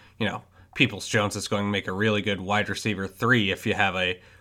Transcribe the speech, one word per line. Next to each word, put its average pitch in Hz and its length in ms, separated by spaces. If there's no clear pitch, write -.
you 107 80
know, 98 160
Peoples-Jones 104 640
is 98 120
going 101 160
to 101 60
make 101 180
a 95 40
really 104 300
good 98 180
wide 98 280
receiver 98 400
three 113 420
if 90 160
you 101 80
have 95 220
a 90 240